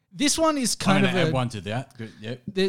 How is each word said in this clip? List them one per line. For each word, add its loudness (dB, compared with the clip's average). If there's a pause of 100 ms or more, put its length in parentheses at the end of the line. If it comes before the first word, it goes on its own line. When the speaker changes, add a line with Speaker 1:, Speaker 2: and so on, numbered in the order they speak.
(120)
Speaker 1:
this 0
one 4
is 0
kind 2
Speaker 2:
I'm 2
gonna 2
Speaker 1:
of 2
Speaker 2:
add 0
Speaker 1:
a -2
Speaker 2:
one 0
to -10
that. -6
Good, -12
yep. -10
Speaker 1:
the, 0